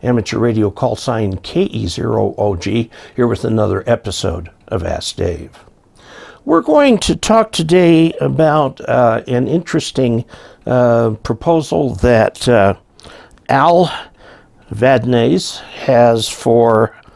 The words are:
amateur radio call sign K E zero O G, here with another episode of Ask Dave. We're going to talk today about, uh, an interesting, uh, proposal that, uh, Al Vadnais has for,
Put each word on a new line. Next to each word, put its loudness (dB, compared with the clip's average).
amateur -2
radio 0
call -4
sign -4
K -4
E -6
zero -2
O 0
G, -4
here 0
with -4
another -2
episode -4
of -4
Ask -8
Dave. -8
We're 2
going 4
to -2
talk 0
today 4
about, 0
uh, 2
an -2
interesting, -2
uh, 2
proposal -2
that, 2
uh, 4
Al 2
Vadnais 0
has 0
for, 2